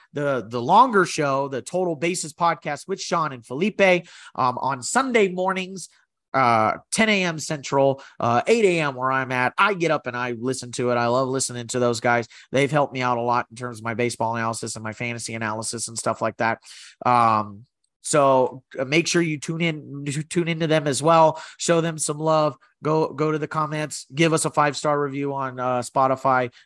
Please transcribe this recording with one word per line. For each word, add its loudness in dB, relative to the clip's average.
the, -2
the -4
longer 6
show, -2
the -8
Total -2
Bases -4
Podcast -2
with -6
Sean -2
and -14
Felipe, 2
um, 0
on -4
Sunday 2
mornings, -4
uh, 4
ten 2
A 2
M -2
Central, 0
uh, 2
eight 4
A 2
M -2
where -2
I'm -2
at. 0
I 4
get 0
up -2
and -6
I -4
listen -6
to 0
it. 2
I 2
love 0
listening -4
to -2
those 2
guys. 2
They've 2
helped 2
me -4
out 0
a -2
lot 0
in -20
terms -10
of -12
my -4
baseball -2
analysis -6
and -12
my -8
fantasy -8
analysis -6
and -14
stuff -4
like 0
that. -2
Um, 2
so, 2
uh, -4
make 0
sure 2
you -2
tune -6
in, -6
t-, -4
tune -2
into -2
them 2
as 0
well. 4
Show 2
them -2
some -4
love. 2
Go, 2
go 0
to -2
the -6
comments. -6
Give 4
us 2
a 0
five-star 2
review -4
on, -6
uh, -2
Spotify. 0